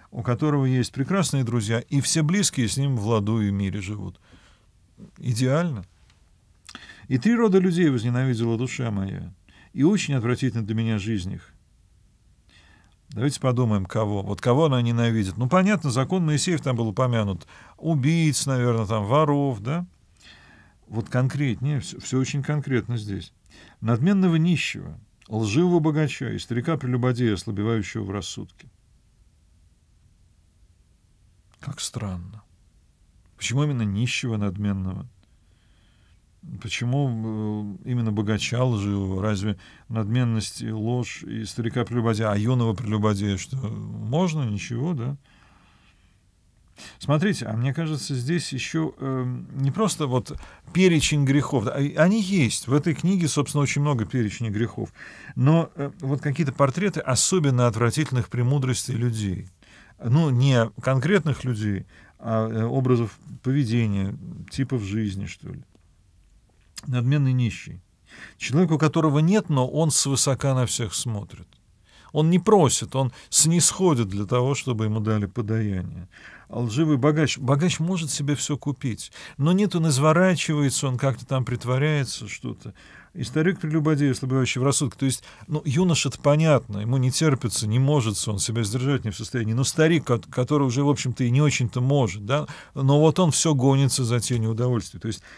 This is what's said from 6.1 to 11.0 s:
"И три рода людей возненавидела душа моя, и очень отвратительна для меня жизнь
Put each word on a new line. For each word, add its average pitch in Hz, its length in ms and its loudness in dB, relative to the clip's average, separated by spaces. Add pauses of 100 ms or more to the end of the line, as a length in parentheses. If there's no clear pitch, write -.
"И 127 100 0
три 214 180 2
рода 220 220 4
людей 180 320 4
возненавидела 120 680 0
душа 123 340 -4
моя, 95 420 -6 (400)
и 131 100 0
очень 175 300 2
отвратительна 117 520 0
для 110 100 -4
меня 113 240 0
жизнь 98 340 -4